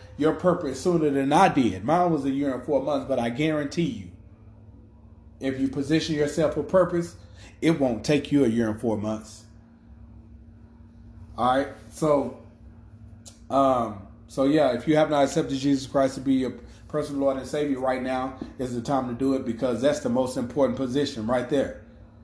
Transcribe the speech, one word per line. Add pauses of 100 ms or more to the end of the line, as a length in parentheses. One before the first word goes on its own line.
(180)
your
purpose
sooner
than
I
did.
Mine
was
a
year
and
four
months,
but
I
guarantee
you, (1300)
if
you
position
yourself
for
purpose, (460)
it
won't
take
you
a
year
and
four
months. (1900)
All
right, (200)
so, (1080)
um, (200)
so
yeah,
if
you
have
not
accepted
Jesus
Christ
to
be
your (320)
personal
Lord
and
Savior,
right
now (200)
is
the
time
to
do
it,
because
that's
the
most
important
position
right
there, (400)